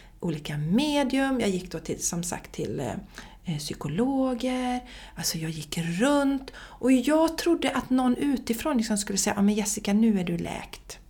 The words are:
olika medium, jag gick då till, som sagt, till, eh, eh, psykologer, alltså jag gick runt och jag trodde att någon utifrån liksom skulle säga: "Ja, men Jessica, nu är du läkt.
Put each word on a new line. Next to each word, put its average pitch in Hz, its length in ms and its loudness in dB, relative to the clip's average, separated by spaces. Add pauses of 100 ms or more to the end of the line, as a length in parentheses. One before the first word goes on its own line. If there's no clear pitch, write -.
(200)
olika 151 380 -4
medium, 269 840 2
jag 208 100 2
gick 180 220 -4
då 160 80 -6
till, - 240 -6
som 170 200 -2
sagt, - 280 -8
till, 147 280 -6
eh, 117 140 -4 (520)
eh, 156 120 -2
psykologer, 254 1300 -2 (320)
alltså 165 220 -4
jag 160 140 -4
gick 156 260 -8
runt 269 800 2
och - 340 0
jag 311 460 4
trodde 330 340 2
att - 180 -4
någon 254 260 4
utifrån 269 600 0
liksom 220 200 0
skulle 202 200 -4
säga: - 180 0
"Ja, 202 60 2
men 208 140 6
Jessica, 202 380 0
nu 214 260 6
är 180 40 0
du 170 140 0
läkt. - 600 -8 (100)